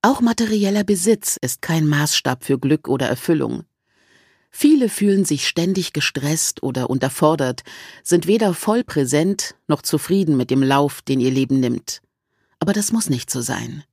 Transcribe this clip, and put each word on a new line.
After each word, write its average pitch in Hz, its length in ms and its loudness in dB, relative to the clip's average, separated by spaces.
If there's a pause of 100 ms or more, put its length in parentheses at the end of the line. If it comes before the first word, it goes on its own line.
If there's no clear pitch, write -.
Auch 247 200 2
materieller 214 600 0
Besitz 202 580 0
ist - 200 -6
kein 160 260 2
Maßstab 147 560 0
für 135 160 0
Glück 147 280 0
oder 135 200 0
Erfüllung. 147 560 -2 (880)
Viele 285 380 4
fühlen 196 360 2
sich 143 220 -2
ständig 180 460 -2
gestresst 147 680 -4
oder 127 280 -4
unterfordert, 135 760 0 (400)
sind 170 240 2
weder 208 260 2
voll 226 300 0
präsent 151 720 0 (120)
noch 151 140 0
zufrieden 160 560 0
mit 123 140 -2
dem 135 100 2
Lauf, 139 400 2
den 135 180 -2
ihr 127 120 2
Leben 135 280 2
nimmt. - 420 -4 (580)
Aber 202 140 0
das 208 180 -2
muss 226 180 -2
nicht 123 220 -4
so 127 100 -6
sein. 117 520 -8